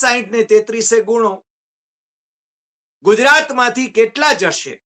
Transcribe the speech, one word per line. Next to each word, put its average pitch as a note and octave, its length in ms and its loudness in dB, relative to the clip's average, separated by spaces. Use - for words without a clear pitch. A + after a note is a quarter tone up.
સાઈઠ A#3+ 300 -2
ને A3+ 140 2
તેત્રીસે A3 580 2
ગુણો, A3 320 0
ગુજરાતમાંથી B3+ 880 0
કેટલા A3+ 420 0
જશે - 400 -4